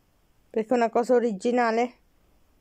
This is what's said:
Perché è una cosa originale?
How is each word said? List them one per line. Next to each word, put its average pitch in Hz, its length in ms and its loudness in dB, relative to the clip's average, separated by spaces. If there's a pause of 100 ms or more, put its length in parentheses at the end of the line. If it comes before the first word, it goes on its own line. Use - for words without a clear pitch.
(500)
Perché 220 200 -4
è 247 60 2
una 226 140 0
cosa 240 240 2
originale? 233 800 0 (680)